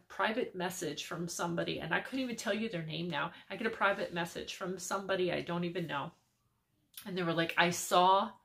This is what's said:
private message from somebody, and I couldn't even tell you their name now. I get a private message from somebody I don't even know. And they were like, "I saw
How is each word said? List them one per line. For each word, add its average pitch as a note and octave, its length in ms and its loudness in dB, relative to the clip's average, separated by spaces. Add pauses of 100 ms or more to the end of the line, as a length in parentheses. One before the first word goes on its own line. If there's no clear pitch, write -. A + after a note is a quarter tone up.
private A3 480 0
message F3 500 -4
from E3+ 220 -4
somebody, E3+ 520 -2
and D3+ 140 -2
I F3 60 4
couldn't C4 240 -4
even A#3+ 120 -4
tell A3 180 -2
you A3 140 -2
their E3+ 140 -4
name D#3+ 260 -4
now. D#3 240 -2 (160)
I G3 100 -8
get A3+ 100 0
a - 20 -2
private G3 420 0
message E3+ 440 -4
from F#3 240 -4
somebody F#3+ 520 0
I D3 100 0
don't F3 240 -2
even F3 200 -2
know. D3 260 -4 (920)
And F#3+ 100 -6
they F#3 60 0
were E3+ 100 2
like, E3 280 2
"I F3 100 6
saw F#3+ 600 6 (140)